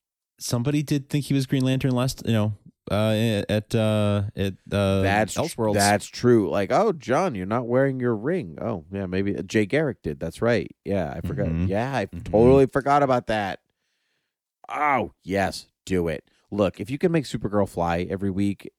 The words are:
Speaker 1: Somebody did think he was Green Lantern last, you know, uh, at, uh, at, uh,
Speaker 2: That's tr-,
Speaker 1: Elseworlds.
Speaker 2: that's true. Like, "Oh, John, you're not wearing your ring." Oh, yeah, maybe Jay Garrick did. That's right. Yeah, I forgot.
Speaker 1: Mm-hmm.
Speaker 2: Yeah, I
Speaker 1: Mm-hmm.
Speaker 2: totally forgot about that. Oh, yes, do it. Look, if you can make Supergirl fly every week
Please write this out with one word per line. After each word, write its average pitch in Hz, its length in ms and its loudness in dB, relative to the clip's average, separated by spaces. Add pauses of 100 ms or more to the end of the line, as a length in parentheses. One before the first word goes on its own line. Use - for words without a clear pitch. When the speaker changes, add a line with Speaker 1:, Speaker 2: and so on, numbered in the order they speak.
(380)
Speaker 1:
Somebody 143 440 -2
did 143 260 -2
think 147 180 -2
he 139 80 0
was 135 120 0
Green 135 180 0
Lantern 131 280 0
last, 127 340 -2
you 117 60 2
know, 107 200 2 (380)
uh, 107 580 2
at, 107 260 -2
uh, 107 480 2 (120)
at, 98 200 -4 (180)
uh, 98 300 2
Speaker 2:
That's 101 320 0
tr-, - 60 -2
Speaker 1:
Elseworlds. 107 340 -2
Speaker 2:
that's 101 320 2
true. 117 440 4
Like, 92 220 0
"Oh, 190 200 2
John, 147 420 -2
you're 92 120 -6
not 117 200 -2
wearing 131 340 2
your 120 160 0
ring." 110 440 -6
Oh, 90 320 -6
yeah, 98 140 -4
maybe 98 280 -2 (100)
Jay 107 220 0
Garrick 139 360 -2
did. 73 180 -6
That's 82 220 -8
right. 113 280 0 (140)
Yeah, 87 320 -2
I 85 100 -8
forgot. 98 200 -4
Speaker 1:
Mm-hmm. 82 200 0
Speaker 2:
Yeah, 113 280 -2
I 104 120 -2
Speaker 1:
Mm-hmm. 87 260 -12
Speaker 2:
totally 127 340 8
forgot 143 360 2
about 131 260 2
that. 104 320 -2 (1080)
Oh, 135 440 0 (120)
yes, 92 420 -2 (180)
do 90 240 0
it. - 200 -6 (220)
Look, 101 300 0
if 98 100 -8
you 143 80 -6
can 180 140 2
make 160 120 0
Supergirl 104 440 -2
fly 87 400 -2
every 98 220 -4
week 101 480 -4